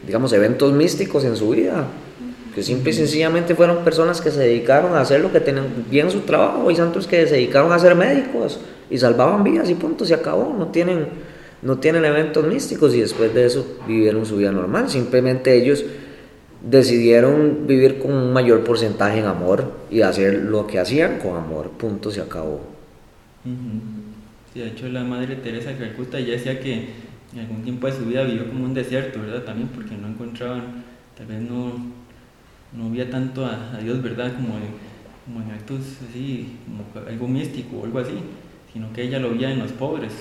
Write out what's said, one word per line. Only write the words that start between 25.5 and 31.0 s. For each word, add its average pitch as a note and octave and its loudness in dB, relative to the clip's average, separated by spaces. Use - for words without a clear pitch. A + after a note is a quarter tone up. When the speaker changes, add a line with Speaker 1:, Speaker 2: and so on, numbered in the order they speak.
Speaker 2:
de C3 -10
Calcuta B2 -10
ya A#2 -4
decía B2+ -6
que A#2+ -8
en A#2+ -14
algún A2+ -10
tiempo B2 -6
de C3+ -2
su C3 -8
vida B2+ -2
vivió A2+ -4
como B2+ -6
un C3 -4
desierto, B2+ -4
¿verdad? A2 -8
También A2+ -8
porque A2 -12
no G2+ -10
encontraban, A#2+ -10